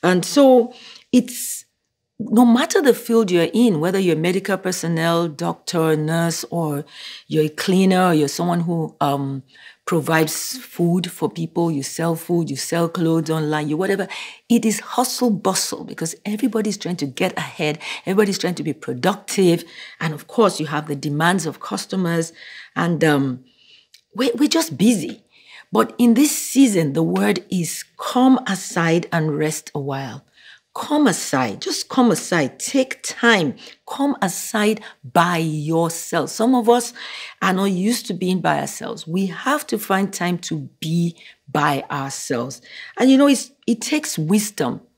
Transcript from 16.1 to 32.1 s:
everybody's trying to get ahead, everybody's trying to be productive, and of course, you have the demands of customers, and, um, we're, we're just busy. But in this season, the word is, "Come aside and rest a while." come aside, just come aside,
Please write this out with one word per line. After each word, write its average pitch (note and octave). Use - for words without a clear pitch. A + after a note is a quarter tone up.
everybody's G#3+
trying F3
to D3+
get F3+
ahead, D3+
everybody's G3
trying F3+
to D3+
be D3+
productive, F3
and D#3+
of D3
course, G3+
you D#3
have D3+
the D3
demands D#3+
of D3+
customers, F3
and, E3+
um, C#3
we're, B3
we're C#4+
just D#4+
busy. G#3+
But G#3+
in A#3+
this C#4+
season, G3
the E3
word F#3+
is, F3
"Come C4
aside E3+
and D#3
rest D#3
a D3+
while." C3+
come D4+
aside, B2+
just -
come B3
aside, D#3